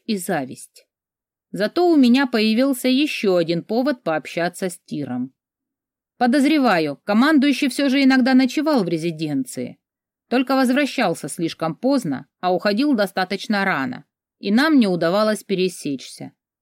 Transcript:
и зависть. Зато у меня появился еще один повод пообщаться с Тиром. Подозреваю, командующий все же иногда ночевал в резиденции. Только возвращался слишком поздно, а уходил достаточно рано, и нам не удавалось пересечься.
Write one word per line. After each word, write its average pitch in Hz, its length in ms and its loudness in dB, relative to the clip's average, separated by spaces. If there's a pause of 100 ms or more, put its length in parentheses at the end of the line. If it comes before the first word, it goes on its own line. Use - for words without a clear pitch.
и 214 120 -4
зависть. 143 720 -8 (640)
Зато 214 360 0
у 339 80 4
меня 262 300 6
появился 247 640 0
еще 254 480 0
один 170 260 0
повод 254 400 -2
пообщаться 165 680 -4
с - 120 -12
Тиром. 127 520 -8 (880)
Подозреваю, 240 840 2
командующий 277 640 2
все 277 200 -2
же 269 140 2
иногда 262 320 4
ночевал 262 480 2
в 170 60 -4
резиденции. 151 920 -6 (500)
Только 262 280 0
возвращался 254 720 0
слишком 165 460 -6
поздно, 185 520 -2 (140)
а 180 120 -2
уходил 208 420 0
достаточно 196 680 -2
рано, 143 400 -4 (340)
и 196 120 -4
нам 285 280 4
не 226 80 6
удавалось 190 560 0
пересечься. 175 880 -6 (300)